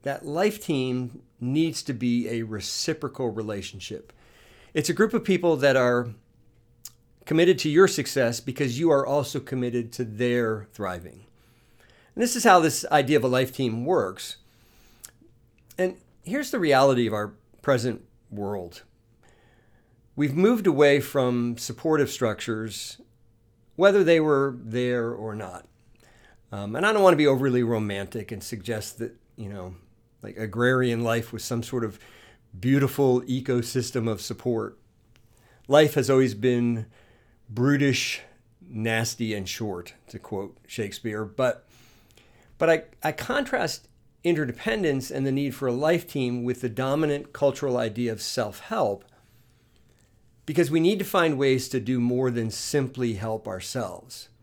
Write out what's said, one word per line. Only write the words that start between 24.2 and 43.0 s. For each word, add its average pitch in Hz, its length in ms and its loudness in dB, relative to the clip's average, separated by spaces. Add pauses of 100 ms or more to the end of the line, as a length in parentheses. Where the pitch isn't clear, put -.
there 120 520 -2
or 107 240 -8
not. 92 320 -12 (840)
Um, 104 240 -8
and 160 100 -2
I 214 60 4
don't 214 100 2
wanna 185 140 8
be 147 120 4
overly 131 360 2
romantic 107 680 -4
and 101 120 -10
suggest 107 560 -8
that, 117 160 -8 (220)
you 110 120 -12
know, 92 260 -12 (460)
like, 101 160 -14
agrarian 120 680 2
life 117 280 -2
was 113 120 -10
some 120 200 -4
sort 120 200 -4
of 107 140 -6 (600)
beautiful 131 640 4
ecosystem 123 880 -2
of 104 120 -4
support. 113 560 -6 (920)
Life 147 260 6
has 127 160 2
always 131 260 4
been 120 500 0 (640)
brutish, 135 720 0 (480)
nasty, 113 640 -2
and 98 140 -6
short, 92 460 -10 (160)
to 101 100 -14
quote 98 380 -10 (100)
Shakespeare. 107 560 -8
But, 120 420 -2 (920)
but 165 120 2
I, 160 140 2 (180)